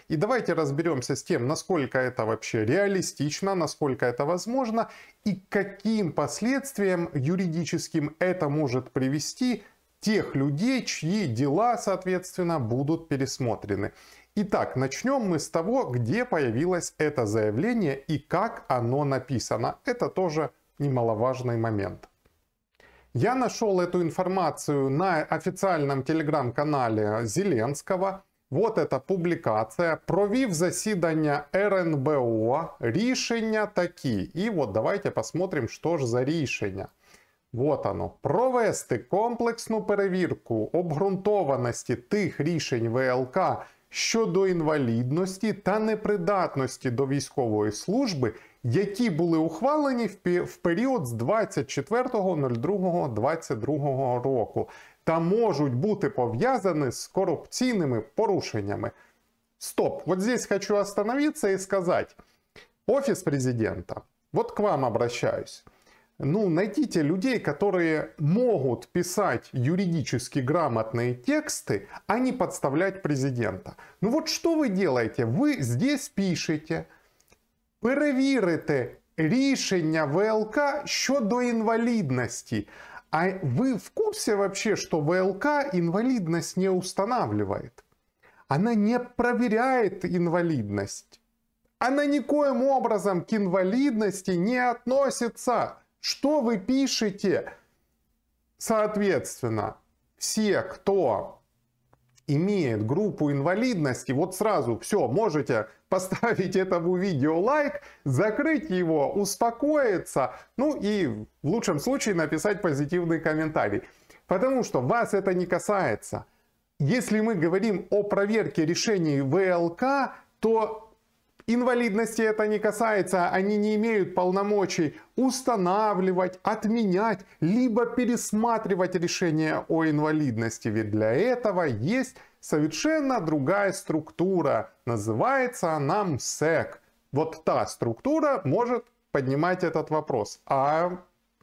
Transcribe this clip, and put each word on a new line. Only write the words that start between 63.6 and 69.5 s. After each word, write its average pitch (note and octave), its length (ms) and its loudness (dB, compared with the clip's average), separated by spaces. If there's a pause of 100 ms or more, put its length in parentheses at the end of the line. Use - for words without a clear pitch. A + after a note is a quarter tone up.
вот A#3 180 -2
к G#3 120 -4
вам D3+ 220 2
обращаюсь. - 800 -2 (580)
Ну, F#3 260 2
найдите G3 520 0
людей, F#3+ 380 2
которые D#3+ 800 0
могут D3+ 680 2
писать F3 640 0